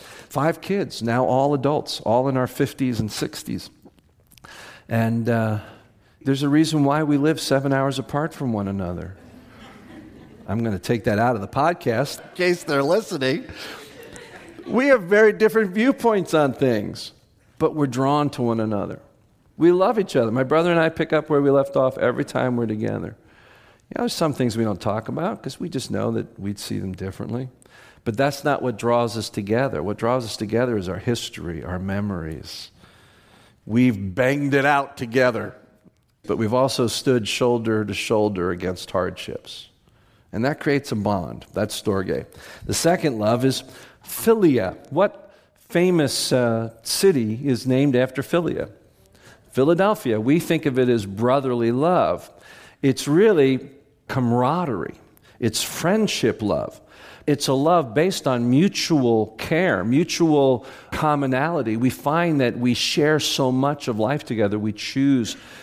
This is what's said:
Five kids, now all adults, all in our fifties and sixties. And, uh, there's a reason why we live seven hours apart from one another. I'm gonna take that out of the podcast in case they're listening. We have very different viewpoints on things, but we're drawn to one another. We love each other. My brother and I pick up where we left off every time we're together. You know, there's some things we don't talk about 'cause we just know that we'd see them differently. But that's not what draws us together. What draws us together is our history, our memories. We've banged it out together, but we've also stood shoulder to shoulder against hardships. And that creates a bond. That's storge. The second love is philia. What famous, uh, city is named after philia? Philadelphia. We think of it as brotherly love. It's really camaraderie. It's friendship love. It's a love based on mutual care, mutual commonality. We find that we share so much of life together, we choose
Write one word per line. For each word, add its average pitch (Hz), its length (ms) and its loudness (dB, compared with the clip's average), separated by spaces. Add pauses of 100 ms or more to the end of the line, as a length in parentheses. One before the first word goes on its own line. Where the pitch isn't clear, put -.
(300)
Five 151 320 -2
kids, 185 400 -4
now 117 240 2
all 135 280 2
adults, 143 480 -2
all 127 260 2
in 131 100 0
our 127 100 0
fifties 127 520 -2
and 107 120 -4
sixties. - 580 -8 (1200)
And, 113 400 0
uh, 110 300 0 (640)
there's 135 200 0
a 143 60 2
reason 151 340 4
why 143 200 2
we 147 140 2
live 151 220 0
seven 139 320 0
hours 135 260 0
apart 147 360 -4
from 131 180 -4
one 101 160 -2
another. 90 480 -6 (1300)
I'm 110 160 -2
gonna 104 160 -2
take 117 260 -2
that 104 120 2
out 120 180 2
of 101 60 -6
the 95 60 -8
podcast 139 720 -2
in - 160 -20
case 175 280 0
they're 139 200 0
listening. 151 640 0 (1200)
We 254 200 0
have 254 160 4
very 208 300 6
different 214 380 2
viewpoints 220 640 2
on 147 200 4
things, 110 600 -2 (440)
but 156 160 0
we're 147 140 0
drawn 139 440 0
to - 100 -6
one 117 180 0
another. 104 400 -4 (580)
We 170 140 6
love 190 260 4
each 185 180 -2
other. 117 140 2
My 127 140 0
brother 160 280 2
and 165 80 4
I 160 100 4
pick - 240 -4
up 151 160 0
where 147 120 4
we 139 80 4
left 139 260 2
off 131 220 2
every 127 280 0
time 127 320 -2
we're 120 100 0
together. 107 480 -4 (720)
You - 100 -6
know, - 20 -2
there's 240 120 -2
some 156 200 0
things 117 240 -2
we 113 60 2
don't 104 180 -2
talk 110 280 -4
about 165 340 -6
'cause - 160 -10
we 180 100 -8
just 135 220 -6
know 110 220 -2
that - 260 -8
we'd 101 180 -8
see 104 220 -8
them 95 140 -8
differently. 113 560 -10 (540)
But 110 140 -4
that's 139 260 -2
not 143 200 0
what 117 160 -4
draws 117 360 0
us 107 140 -6
together. 110 540 -2
What 98 140 -4
draws 120 280 0
us 104 100 -10
together 113 400 0
is 92 140 -4
our 90 80 -6
history, 80 680 -6
our 90 140 -6
memories. 92 920 -8 (960)
We've 104 480 0
banged 139 400 0
it 135 100 4
out 143 320 0
together, 113 560 0 (720)
but - 120 -2
we've 110 160 0
also 131 340 2
stood 117 400 0
shoulder 113 580 0
to 104 80 -6
shoulder 104 560 0
against 90 400 -6
hardships. - 800 -6 (640)
And 107 100 -4
that 147 160 -2
creates 143 320 -2
a 123 40 -2
bond. 98 580 -4
That's 104 260 -4
storge. 95 460 -2 (400)
The 101 80 -6
second 160 460 0
love 117 260 2
is 131 180 0 (400)
philia. 156 760 2 (120)
What 190 420 -2 (380)
famous, 170 640 2
uh, 117 380 0 (100)
city 123 600 2
is 127 240 0
named 131 280 4
after 127 280 0
philia? - 460 -2 (840)
Philadelphia. 165 680 2
We 135 200 4
think 160 260 0
of 131 140 0
it 127 100 4
as 117 160 2
brotherly 120 640 0
love. 127 600 0 (500)
It's 135 260 0
really 147 640 4 (380)
camaraderie. 127 920 0 (400)
It's - 240 -2
friendship 175 800 0
love. 73 360 -2 (460)
It's 143 220 0
a 139 60 2
love 139 420 2
based 180 320 0
on 123 240 2
mutual 131 760 2 (120)
care, 160 440 0
mutual 139 800 2 (260)
commonality. 143 840 0
We 123 140 0
find 156 520 0
that 120 180 0
we 120 160 2
share 151 440 2
so 135 320 0
much 139 360 0
of 113 100 -2
life 127 280 -2
together, 107 340 0
we 107 140 -2
choose 135 640 0 (260)